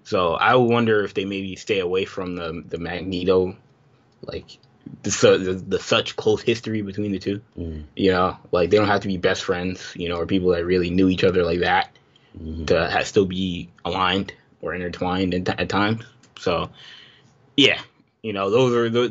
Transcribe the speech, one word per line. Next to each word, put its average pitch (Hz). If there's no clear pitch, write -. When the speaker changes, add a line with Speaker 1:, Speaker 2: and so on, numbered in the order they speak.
Speaker 1:
So 90
I 110
wonder 117
if 98
they 98
maybe 98
stay 98
away 92
from 90
the, 85
the -
Magneto 90
like, -
the 101
su-, 98
the, 92
the 92
such -
close 107
history 110
between 101
the 92
two. 101
Speaker 2:
Mm. 80
Speaker 1:
You 95
know, 90
like, 87
they 104
don't 104
have 101
to -
be 95
best 92
friends, 92
you 87
know, 87
or 85
people 90
that 85
really 90
knew 92
each 92
other 92
like 85
that 90
Speaker 2:
Mm-hmm. 80
Speaker 1:
to 82
ha-, 80
still 101
be 92
aligned 92
or 82
intertwined 90
in 92
t-, -
at 90
times. 104
So, 85
yeah, 117
you 110
know, 98
those 123
are 117
the, 120